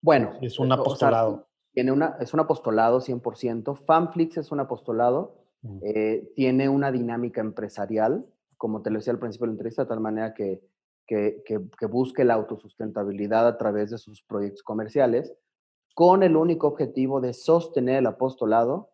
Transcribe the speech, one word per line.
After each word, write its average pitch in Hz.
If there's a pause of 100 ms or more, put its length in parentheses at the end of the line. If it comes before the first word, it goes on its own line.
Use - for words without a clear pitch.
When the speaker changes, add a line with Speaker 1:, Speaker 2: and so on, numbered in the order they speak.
Speaker 1:
Bueno, 139
Speaker 2:
Es 123
un 147
Speaker 1:
eh, -
o -
sea, 131
Speaker 2:
apostolado. 113 (240)
Speaker 1:
tiene 131
una, 147
es 120
un 156
apostolado 123
cien 123
por 117
ciento. 117
Fanflix 165
es 147
un 147
apostolado. 123 (240)
Speaker 2:
Mm. 98
Speaker 1:
Eh, 107
tiene 131
una 139
dinámica 120
empresarial, 110 (320)
como 110
te 110
lo 110
decía 120
al 117
principio 117
de 117
la 113
entrevista, 113
de 120
tal 113
manera 110
que, 95 (440)
que, 104
que, 107 (180)
que 113
busque 127
la 120
autosustentabilidad 104
a 117
través 104
de 117
sus 107
proyectos 101
comerciales, 117 (600)
con 185
el 170
único 160
objetivo 135
de 123
sostener 147
el 131
apostolado 120